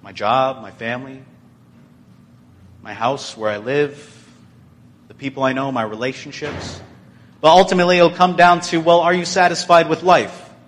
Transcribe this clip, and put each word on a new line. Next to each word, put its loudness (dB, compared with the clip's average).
My -20
job, -2
my -18
family, -12
my -16
house -6
where -4
I -4
live, -4
the -20
people -8
I 0
know, -6
my -4
relationships. -10
But 4
ultimately 4
it'll 4
come 0
down 4
to, -4
well, 4
are 0
you -4
satisfied 2
with -2
life? 0